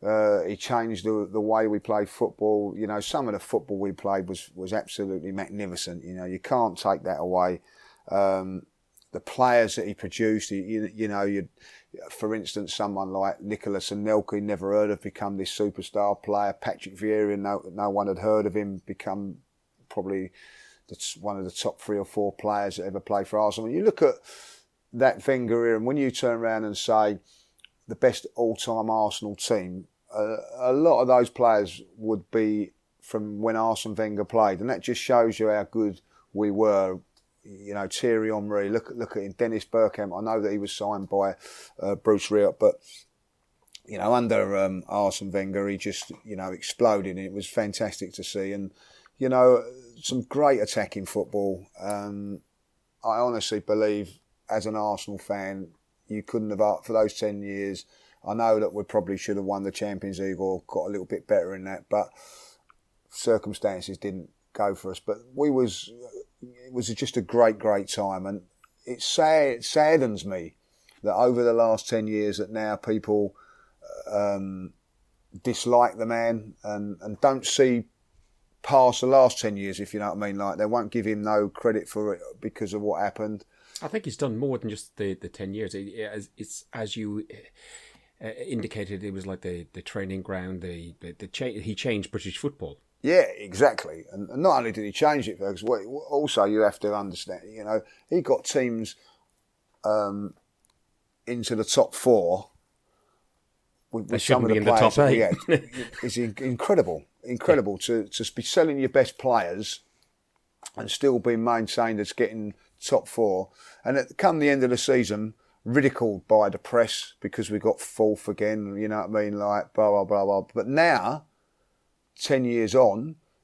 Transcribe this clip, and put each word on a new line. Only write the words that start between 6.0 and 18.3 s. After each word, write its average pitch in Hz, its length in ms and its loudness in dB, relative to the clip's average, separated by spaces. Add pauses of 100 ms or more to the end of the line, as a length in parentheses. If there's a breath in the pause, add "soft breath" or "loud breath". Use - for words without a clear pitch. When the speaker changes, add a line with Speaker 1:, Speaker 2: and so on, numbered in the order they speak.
Speaker 1:
You 90 100 -12
know, 90 120 -10
you 92 120 -8
can't 117 380 0
take 95 280 0
that 87 160 -2
away. 90 400 0 (500 soft breath)
Um, 95 560 0 (460)
the 90 80 -8
players 120 560 4
that 92 100 -4
he 101 80 -6
produced, 110 560 -2
he, 101 60 -6
you, 104 380 -4
you 110 140 -4
know, 101 140 -2
you'd, 101 260 -2 (640 soft breath)
for 110 240 -4
instance, 101 400 -8
someone 98 380 -4
like 98 280 -2
Nicolas 101 500 -6
Anelka, 104 520 0
never 98 300 -2
heard 107 180 2
of, 98 100 -4
become 101 360 -8
this 95 200 -6
superstar 101 640 -2
player. 101 320 0
Patrick 95 460 -8
Vieira, 107 400 0
no, 101 240 -2 (100)
no 101 160 -2
one 101 200 0
had 92 100 -2
heard 107 260 2